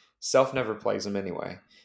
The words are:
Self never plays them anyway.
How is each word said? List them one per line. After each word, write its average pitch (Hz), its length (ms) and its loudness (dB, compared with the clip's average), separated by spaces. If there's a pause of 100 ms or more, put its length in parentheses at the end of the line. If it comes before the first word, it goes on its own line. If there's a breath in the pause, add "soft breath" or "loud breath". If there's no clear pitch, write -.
(180 soft breath)
Self 135 360 4
never 117 200 0
plays 104 300 -2
them 101 100 -2
anyway. 95 440 -4 (260 soft breath)